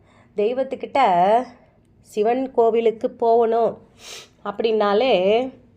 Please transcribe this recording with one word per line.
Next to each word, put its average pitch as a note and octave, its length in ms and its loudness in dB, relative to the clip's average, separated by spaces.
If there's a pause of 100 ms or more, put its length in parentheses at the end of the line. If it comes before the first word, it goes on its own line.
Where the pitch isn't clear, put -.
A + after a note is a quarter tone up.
(360)
தெய்வத்துக்கிட்ட B3 640 -4 (1000)
சிவன் A#3+ 500 -2
கோவிலுக்கு A3+ 600 0
போகணும் A3+ 680 0 (680)
அப்படின்னாலே G#3+ 1040 0 (260)